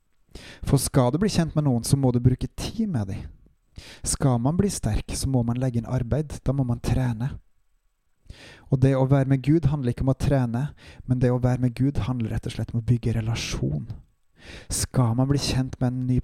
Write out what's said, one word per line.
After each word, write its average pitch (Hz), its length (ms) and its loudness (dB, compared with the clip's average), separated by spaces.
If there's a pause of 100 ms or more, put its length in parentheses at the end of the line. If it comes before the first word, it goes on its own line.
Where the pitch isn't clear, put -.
(640)
For - 160 4
skal 123 320 2
du 156 80 0
bli 214 80 2
kjent 160 240 0
med 151 140 2
noen, 117 180 0
så 139 140 2
må 131 120 4
du 120 120 2
bruke 127 340 2
tid 220 320 -4
med 104 220 -4
dem. - 160 -10 (800)
Skal 123 340 2
man 151 160 0
bli 196 140 2
sterk, - 420 -2
så - 160 -2
må 127 160 2
man 120 160 -2
legge 127 160 0
inn 113 140 -4
arbeid. 127 500 -2
Da 131 140 0
må 135 100 0
man 120 160 -2
trene. 123 540 -2 (1400)
Og 127 80 2
det 135 160 6
å 131 80 2
være 135 240 4
med 131 160 2
Gud 147 240 4
handler 131 240 -2
ikke - 140 -6
om 135 80 4
å - 20 -18
trene, 127 460 0 (420)
men 127 160 0
det 123 80 4
å 123 140 2
være 123 240 2
med 117 100 -6
Gud 139 300 0
handler 117 260 -2
rett - 160 -6
og - 60 -8
slett - 180 -6
om 113 80 -2
å 110 60 -8
bygge 117 320 2
relasjon. 113 640 -4 (880)
Skal 117 440 0
man 135 120 2
bli 143 120 4
kjent - 380 -2
med 123 120 0
en 127 180 -4
ny 127 140 2